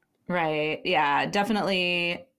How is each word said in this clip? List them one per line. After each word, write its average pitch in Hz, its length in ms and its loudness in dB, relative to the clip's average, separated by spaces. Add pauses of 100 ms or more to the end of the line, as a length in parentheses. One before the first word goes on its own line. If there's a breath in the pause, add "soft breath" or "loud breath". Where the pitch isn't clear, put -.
(280)
Right. 156 560 -2
Yeah, 143 420 2
definitely 180 1000 0 (140)